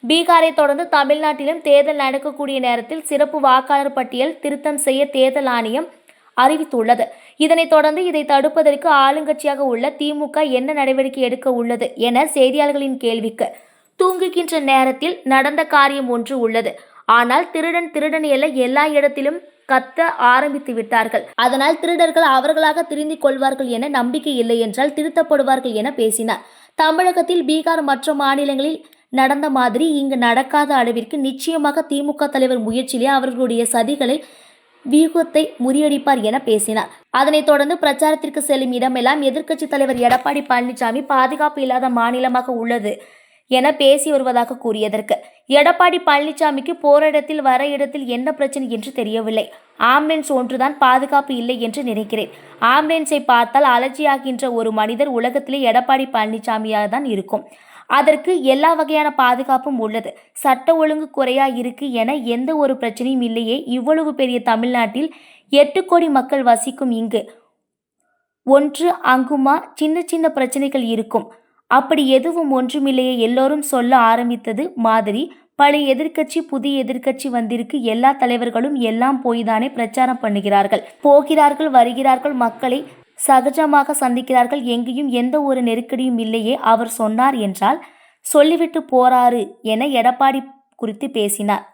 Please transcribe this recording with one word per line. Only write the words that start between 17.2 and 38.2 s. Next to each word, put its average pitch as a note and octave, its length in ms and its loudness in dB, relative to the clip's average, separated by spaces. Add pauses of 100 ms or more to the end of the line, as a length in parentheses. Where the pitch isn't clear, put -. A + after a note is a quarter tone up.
திருடன் E4 400 -2
திருடன் D#4 360 -2 (100)
என D4 140 0 (160)
எல்லா C#4 200 0
இடத்திலும் C#4+ 520 0 (300)
கத்த C4 320 0 (320)
ஆரம்பித்து C#4 420 0
விட்டார்கள். A3 600 -2
அதனால் C4+ 460 0
திருடர்கள் E4 560 2
அவர்களாக D#4 460 2
திருந்திக் D4+ 440 -6
கொள்வார்கள் C4+ 500 -2
என B3 120 -6
நம்பிக்கை C#4 480 -4
இல்லை A#3 220 -2
என்றால் B3+ 400 -2
திருத்தப்படுவார்கள்" C#4 760 0
என G#3+ 220 -4
பேசினார். A3 500 -2 (300)
தமிழகத்தில் E4+ 720 2
பீகார் D#4+ 320 0
மற்ற C#4 340 -2
மாநிலங்களில் C#4 640 -2 (300)
நடந்த C4+ 420 0
மாதிரி B3+ 360 0 (140)
இங்கு C4+ 160 -2
நடக்காத C4 580 0
அளவிற்கு A#3+ 440 -2
நிச்சயமாக D4 640 -2
தி D4 200 -4
மு D4 120 -4
க D4 120 -2
தலைவர் C4 420 0
முயற்சியிலே B3+ 480 -2
அவர்களுடைய B3 460 -2 (100)
சதிகளை, B3+ 440 0 (680)
வியூகத்தை D#4+ 580 2 (220)
முறியடிப்பார் C#4+ 560 0
என G#3+ 220 0
பேசினார். G#3+ 460 -2 (300)
அதனைத் D4+ 320 4
தொடர்ந்து D4 300 4
பிரச்சாரத்திற்கு D#4 680 0